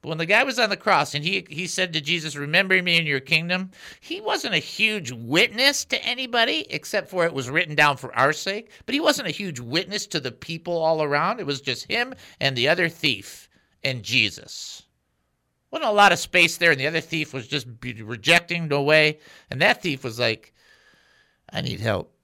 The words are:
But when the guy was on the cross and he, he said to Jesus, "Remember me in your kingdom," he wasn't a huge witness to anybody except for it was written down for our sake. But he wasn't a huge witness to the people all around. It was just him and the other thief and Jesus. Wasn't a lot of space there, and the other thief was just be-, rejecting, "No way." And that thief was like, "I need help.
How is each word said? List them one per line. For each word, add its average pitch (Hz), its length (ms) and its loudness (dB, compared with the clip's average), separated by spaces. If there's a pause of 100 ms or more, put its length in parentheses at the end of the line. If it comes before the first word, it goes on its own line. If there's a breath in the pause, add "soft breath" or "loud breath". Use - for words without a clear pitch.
But 135 80 -12
when 160 100 -6
the 165 80 -2
guy 214 160 4
was 254 160 -2
on 220 100 2
the 196 80 -2
cross 156 380 2
and 147 80 -4
he, 185 260 -2
he 180 160 -8
said 175 280 -4
to 156 80 -2
Jesus, 156 340 -4
"Remember 180 480 2
me 175 140 2
in 165 100 2
your 139 120 0
kingdom," 170 520 -2 (280 loud breath)
he 370 220 -10
wasn't 381 320 -2
a 160 60 2
huge 202 520 -2
witness 208 760 0
to - 180 -4
anybody 247 680 -2
except - 400 -6
for 180 160 0
it 165 80 -2
was 131 160 -4
written 156 240 -2
down 147 240 4
for - 180 -10
our 135 180 4
sake. 202 360 -6 (160 loud breath)
But 240 80 -6
he 277 60 0
wasn't 285 280 0
a 160 40 -4
huge 175 280 -6
witness 180 480 -4
to 165 120 -4
the 127 120 -6
people 170 460 -6
all 160 240 2
around. 151 380 0
It 160 80 -8
was 135 140 -4
just 127 280 -6
him 247 240 -2 (260 loud breath)
and 135 160 0
the 120 120 2
other 170 220 2
thief - 600 -6 (340)
and 127 200 -4
Jesus. - 800 -4 (840)
Wasn't 320 200 -2
a 214 40 0
lot 202 200 8
of 160 60 0
space 170 380 2
there, 170 140 4
and 139 80 2
the 135 80 0
other 160 140 0
thief 156 320 -6
was 127 140 -8
just 123 340 -8
be-, 117 200 -10
rejecting, 165 680 2
"No 143 140 2
way." 151 380 6 (320 loud breath)
And 131 100 -2
that 220 220 2
thief 143 200 -4
was 113 140 -6
like, 117 380 -2 (960 soft breath)
"I - 100 -6
need 127 180 -6
help. 107 440 -4